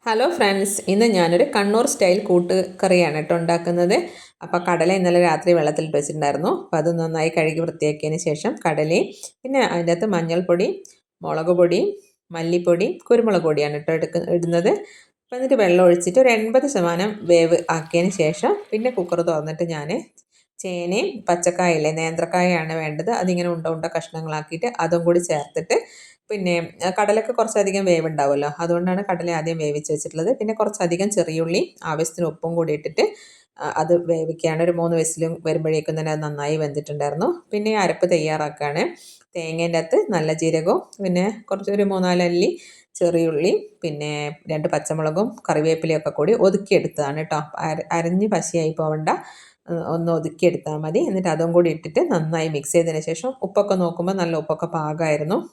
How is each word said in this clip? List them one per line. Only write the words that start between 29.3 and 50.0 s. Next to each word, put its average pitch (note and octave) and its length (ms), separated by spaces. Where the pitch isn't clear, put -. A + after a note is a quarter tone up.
ആദ്യം E3 280
വേവിച്ച് D3+ 340
വെച്ചിട്ടുള്ളത്. D#3+ 440
പിന്നെ A3 180
കുറച്ചധികം G3 560
ചെറിയുള്ളി, E3 500
ആവശ്യത്തിന് D#3+ 420
ഉപ്പും E3 280
കൂടി E3 180
ഇട്ടിട്ട്, D3+ 320
ആ, - 60
അത് D#3+ 140
വേവിക്കുകയാണ്. D#3+ 540
ഒരു E3+ 100
മൂന്ന് E3+ 240
വിസിലും D#3+ 360
വരുമ്പോഴേക്കും D#3 520
തന്നെ D#3 160
അത് D#3 100
നന്നായി D3 340
വെന്തിട്ടുണ്ടായിരുന്നു. D3 720
പിന്നെ G#3 240
ഈ G#3+ 40
അരപ്പ് F3+ 340
തയ്യാറാക്കുകയാണ്. D#3 720
തേങ്ങേൻ്റെ E3 460
അകത്ത് A#3+ 180
നല്ല D#3+ 220
ജീരകവും D#3+ 480
പിന്നെ F3+ 280
കുറച്ച് G3+ 280
ഒരു G3+ 120
മൂന്നാല് F#3 380
അല്ലി F3 260
ചെറിയുള്ളി E3 580
പിന്നെ D3+ 300
രണ്ട് D#3 200
പച്ചമുളകും D#3 600
കറിവേപ്പിലയൊക്കെ D#3+ 760
കൂടി E3 200
ഒതുക്കിയെടുത്തതാണ് D#3+ 840
ട്ടോ. D#3 160
അര-, D#3+ 340
അരഞ്ഞ് E3+ 360
പശയായി E3 500
പോവണ്ട, D#3 320
ഉം, E3+ 200
ഒന്ന് E3+ 240